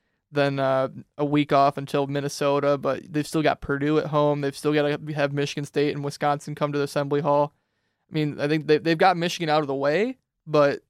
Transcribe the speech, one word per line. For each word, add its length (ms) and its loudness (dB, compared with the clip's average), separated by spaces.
then, 280 0
uh, 300 0
a 80 0
week 260 2
off 240 4
until 300 -2
Minnesota, 720 0
but 240 -4
they've 140 -2
still 160 -2
got 180 2
Purdue 380 0
at 80 -2
home. 340 2
They've 160 -4
still 160 -2
gotta 260 2
have 200 0
Michigan 320 -4
State 280 0
and 80 -8
Wisconsin 520 -4
come 180 -2
to 60 -2
the 60 0
Assembly 360 -2
Hall. 320 2
I 40 -10
mean, 260 -2
I 80 -2
think 180 0
they, 120 4
they've 180 0
got 220 4
Michigan 320 -4
out 100 2
of 60 -2
the 80 -2
way, 420 0
but 440 2